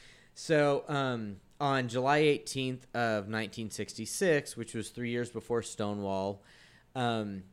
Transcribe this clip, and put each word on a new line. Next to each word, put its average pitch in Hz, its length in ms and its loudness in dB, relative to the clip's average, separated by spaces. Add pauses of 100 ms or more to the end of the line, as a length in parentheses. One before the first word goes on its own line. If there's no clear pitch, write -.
(340)
So, 147 540 2
um, 123 520 -2 (200)
on 135 280 2
July 127 320 4
eighteenth 131 760 2
of 110 340 2
nineteen 110 400 -4
sixty-six, 139 880 0
which 113 160 -8
was 110 160 -4
three 120 220 -6
years 120 200 -2
before 117 300 -2
Stonewall, 101 840 -2 (520)
um, 110 480 -2 (100)